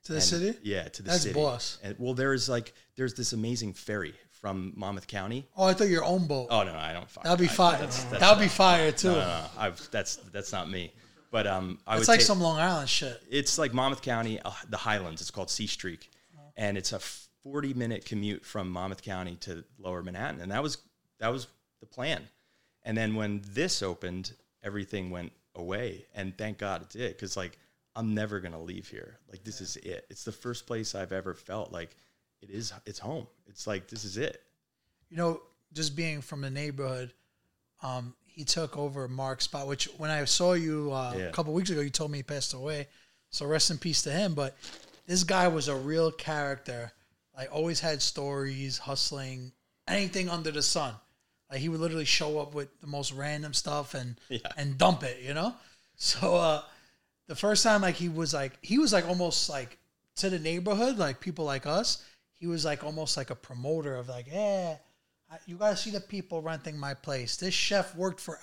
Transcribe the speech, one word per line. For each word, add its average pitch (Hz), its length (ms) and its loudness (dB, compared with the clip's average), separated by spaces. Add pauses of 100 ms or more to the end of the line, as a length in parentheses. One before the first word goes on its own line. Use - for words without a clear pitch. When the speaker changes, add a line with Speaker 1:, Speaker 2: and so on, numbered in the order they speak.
Speaker 1:
To 170 80 -6
the 156 40 0
Speaker 2:
And 147 60 4
Speaker 1:
city? 185 400 2
Speaker 2:
Yeah, 95 240 -2
to - 160 -14
the 95 80 -8
Speaker 1:
That's 175 120 4
Speaker 2:
city. 101 120 -2
Speaker 1:
boss. 139 480 0
Speaker 2:
And, 101 160 -8
well, 123 160 -2
there 135 180 2
is, 127 160 0
like, 120 240 -2 (220)
there's 127 180 -2
this 120 200 -2
amazing 113 400 -2
ferry 98 420 -6 (160)
from 95 440 -6
Monmouth 98 300 -6
County. 107 500 -6
Speaker 1:
Oh, 190 100 4
I 185 100 6
thought 202 140 4
your 165 160 4
own 180 200 4
boat. 135 240 -2
Speaker 2:
Oh, 110 140 4
no, 90 100 -2
no, 80 60 -6
I 80 140 -4
don't 87 140 -6
fuck - 160 -16
Speaker 1:
That'd 175 140 6
be 175 80 6
Speaker 2:
that. - 100 2
Speaker 1:
fire. 170 220 8
Speaker 2:
That's, 147 280 -2
that's - 140 -2
Speaker 1:
That'd 202 200 12
be 208 60 8
Speaker 2:
not, 180 100 6
Speaker 1:
fire, 175 360 8
too. 185 180 4
Speaker 2:
no, 170 100 6
no, 92 80 2
no. 82 180 -2 (140)
I've, 95 320 -2
that's, 104 240 -2 (160)
that's 98 200 -6
not 92 200 -4
me. 87 200 -6 (380)
But, 110 160 2
um, 92 400 0
I 110 120 2
Speaker 1:
It's - 20 4
Speaker 2:
would 113 80 6
Speaker 1:
like 233 140 10
Speaker 2:
take 214 40 12
Speaker 1:
some 190 160 4
Long 160 180 2
Island 160 300 2
shit. 123 400 0
Speaker 2:
It's 143 300 2
like 131 160 2
Monmouth 131 260 2
County, 113 420 -2
uh, 101 80 -6 (180)
the 107 80 -4
Highlands. 92 440 -2
It's 92 80 -6
called 95 220 -6
C 107 160 -2
Streak. - 420 -6 (260)
Speaker 1:
Uh-huh. 147 120 -20 (100)
Speaker 2:
And 101 220 0
it's 92 140 -4
a 95 60 -6 (440)
forty-minute 135 640 -2
commute 104 400 -4
from 92 260 -6
Monmouth 92 320 -6
County 92 380 -6
to 85 220 -10 (140)
Lower 90 240 -6
Manhattan. 98 400 -8
And 92 100 -6
that 120 120 0
was, 151 140 -2 (420)
that 110 100 0
was 127 160 -4 (340)
the 113 60 -20
plan. 123 420 -4 (560)
And 110 140 0
then 110 160 2
when 104 320 -2
this 123 380 -2
opened, 90 500 -6 (300)
everything 101 480 -6
went 87 200 -8 (240)
away, 98 580 -6
and 95 240 -8
thank 107 200 -6
God 95 260 -4
it - 60 -20
did, 107 280 -6
'cause, - 200 -8
like, 90 200 -8 (380)
I'm 113 180 -2
never 107 260 -2
gonna 82 220 -10
leave 92 260 -12
here. - 320 -16 (100)
Like, 95 140 -20
this 107 160 -12
Speaker 1:
Yeah. 95 60 -10
Speaker 2:
is - 120 -8
it. - 320 -10
It's - 140 -16
the 113 80 -8
first - 340 -8
place 113 300 -6
I've 95 160 -4
ever 95 240 -4
felt - 360 -8
like 85 240 -10 (460)
it 101 80 -20
is, 110 220 -6 (140)
it's 104 140 -12
home. 120 280 -8 (200)
It's - 200 -12
like, 98 220 -4
this 110 160 -12
is 98 120 -8
it. - 260 -6 (640)
Speaker 1:
You 160 80 -10
know, 170 240 0 (320)
just 147 220 -2
being 156 260 -4
from 139 200 -10
the 135 80 -4
neighborhood, 135 640 -6 (680)
um, 127 340 -6 (100)
he 151 200 -12
took 151 320 0
over 139 320 -4
Mark's 131 340 -2
spot, 139 240 -4
which 139 180 -2 (120)
when 156 120 -4
I 151 160 0
saw 175 280 6
you, 156 400 0
uh, 127 240 -2
Speaker 2:
Yeah. 92 80 -2
Speaker 1:
a 85 80 -6
couple 156 200 0
weeks 185 160 2
ago, 151 120 0
you 143 80 0
told 147 220 -2
me 143 80 -4
he 131 40 -8
passed 143 300 -4
away. 143 340 -6 (420)
So - 160 -4
rest 147 260 4
in 156 60 -2
peace 165 260 2
to 143 80 -2
him. 175 240 2
But 139 220 -2 (480)
this 180 200 4
guy 180 240 6
was 151 180 0
a 143 80 0
real 156 360 2
character. 139 840 -4 (420)
Like, 131 160 -10
always 156 300 0
had 156 200 0
stories, 135 760 -2
hustling, 131 760 -4 (360)
anything 185 420 0
under 165 220 -2
the 147 120 -2
sun. 139 320 0 (540)
Like, 135 100 -6
he 147 80 -2
would 160 140 -2
literally 160 240 -2
show 151 340 2
up 147 140 -6
with 143 260 -8
the 151 80 -16
most 143 240 -4
random 147 420 -6
stuff 147 400 -2
and, 123 240 -6 (120)
Speaker 2:
Yeah. 120 100 -4 (160)
Speaker 1:
and 143 220 -2
dump 165 260 6
it, 123 180 -6
you 131 120 -6
know? 185 220 -2 (420)
So, - 380 4
uh, 160 280 4 (640)
the 151 80 -10
first 208 280 4
time, 214 180 8
like, 185 140 4
he 175 140 -2
was, 156 240 -2
like, 139 300 -2
he 226 140 2
was, 277 160 6
like, 170 120 6
almost, 175 440 2
like, 135 280 -6 (400)
to 196 120 2
the 180 100 0
neighborhood, 196 580 2
like, 147 220 0
people 165 260 -4
like 139 200 -2
us, 170 380 0 (280)
he - 160 -8
was, 165 180 -2
like, 147 180 -2
almost 156 340 -4
like 135 120 -6
a 123 60 -4
promoter 139 600 -4
of, 123 140 -8
like, 123 180 -10
"Yeah, 185 500 -2 (520)
I, 165 160 -18
you 175 120 -10
gotta 208 200 4
see 214 140 -4
the 202 100 -2
people 180 400 -6
renting 156 360 -6
my 139 160 -4
place. 131 440 -4
This 185 160 -2
chef 196 420 2
worked 180 240 -2
for - 240 -10